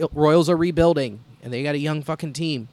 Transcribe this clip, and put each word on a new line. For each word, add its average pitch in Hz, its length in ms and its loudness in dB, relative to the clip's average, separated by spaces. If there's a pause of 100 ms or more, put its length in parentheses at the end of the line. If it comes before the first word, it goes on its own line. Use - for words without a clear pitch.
(120)
Royals 151 360 4
are 175 80 2
rebuilding, 160 640 2 (240)
and 120 100 -10
they 123 120 -4
got 147 100 -2
a 147 40 -2
young 151 240 -2
fucking 156 320 -6
team. 143 380 -6